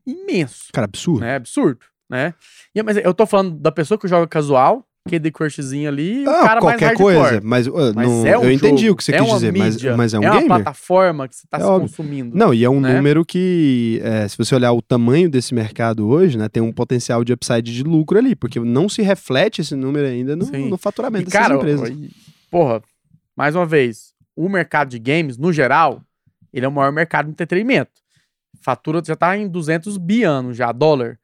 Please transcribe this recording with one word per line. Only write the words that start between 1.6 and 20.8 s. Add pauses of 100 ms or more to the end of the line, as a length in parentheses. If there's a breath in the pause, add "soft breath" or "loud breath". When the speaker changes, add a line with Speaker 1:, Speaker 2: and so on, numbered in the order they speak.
Speaker 1:
né? (400 soft breath)
E,
mas
eu
tô
falando
da
pessoa
que
joga
casual, (240)
Q
D
Crushzinho
ali,
e
o
Speaker 2:
Ah, (140)
Speaker 1:
cara
mais
Speaker 2:
qualquer
Speaker 1:
hardcore.
Speaker 2:
coisa,
mas,
ah, (220)
Speaker 1:
Mas
Speaker 2:
não,
Speaker 1:
é
um
Speaker 2:
eu
entendi
Speaker 1:
jogo,
Speaker 2:
o
que
você
Speaker 1:
é
Speaker 2:
quis
Speaker 1:
uma
Speaker 2:
dizer,
mas,
Speaker 1:
mídia,
Speaker 2:
mas
é
um
Speaker 1:
é
uma
Speaker 2:
gamer. (140)
Speaker 1:
plataforma
que
você
tá
Speaker 2:
É
Speaker 1:
se
Speaker 2:
óbvio.
Speaker 1:
consumindo,
Speaker 2:
Não,
e
é
um
Speaker 1:
né?
Speaker 2:
número
que,
é,
se
você
olhar
o
tamanho
desse
mercado
hoje,
né,
tem
um
potencial
de
upside
de
lucro
ali,
porque
não
se
reflete
esse
número
ainda
no,
Speaker 1:
Sim.
Speaker 2:
no
faturamento